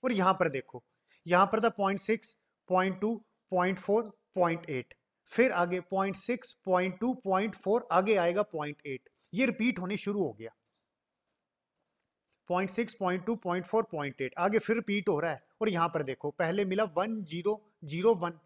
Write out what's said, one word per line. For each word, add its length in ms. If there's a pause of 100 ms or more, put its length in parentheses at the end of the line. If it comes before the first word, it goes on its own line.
और 80
यहाँ 220
पर 160
देखो, 340 (420)
यहाँ 200
पर 180
था 80
पॉइंट 280
सिक्स, 380 (320)
पॉइंट 320
टू, 140 (360)
पॉइंट 280
फ़ोर, 320 (240)
पॉइंट 340
एट, 240 (360)
फिर 240
आगे 260 (100)
पॉइंट 260
सिक्स, 380 (120)
पॉइंट 340
टू, 140 (100)
पॉइंट 320
फ़ोर, 360
आगे 260
आएगा 260
पॉइंट 440
एट। 220 (240)
ये 120
रिपीट 340
होने 180
शुरू 220
हो 140
गया, 180 (2000)
पॉइंट 200
सिक्स, 240
पॉइंट 320
टू, 120
पॉइंट 280
फ़ोर, 260
पॉइंट 300
एट, 160
आगे 220
फिर 160
रिपीट 340
हो 100
रहा 120
है। 120 (180)
और 80
यहाँ 200
पर 140
देखो, 280
पहले 340
मिला 180 (120)
वन 280
ज़ीरो 380 (240)
ज़ीरो 300
वन 300